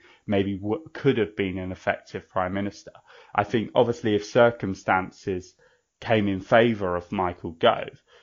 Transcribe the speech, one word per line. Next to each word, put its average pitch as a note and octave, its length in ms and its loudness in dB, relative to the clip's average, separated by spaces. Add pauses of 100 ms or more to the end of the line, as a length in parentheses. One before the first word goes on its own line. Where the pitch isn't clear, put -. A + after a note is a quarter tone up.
(280)
maybe G2 300 0
w-, G#2 360 -6
could C3+ 240 0
have G#2+ 180 -2
been F#2+ 220 -4
an F#2 140 -8
effective - 580 -6
prime F#2 240 -2
minister. G2+ 380 -8 (440)
I G#2 80 2
think A2 320 -2
obviously A#2 400 2
if G#2 100 -2
circumstances F#2+ 1300 0 (440)
came G#2+ 280 0
in G2 120 -2
favour G#2 560 2
of F2 160 -6
Michael F2+ 400 -4
Gove, - 500 0 (220)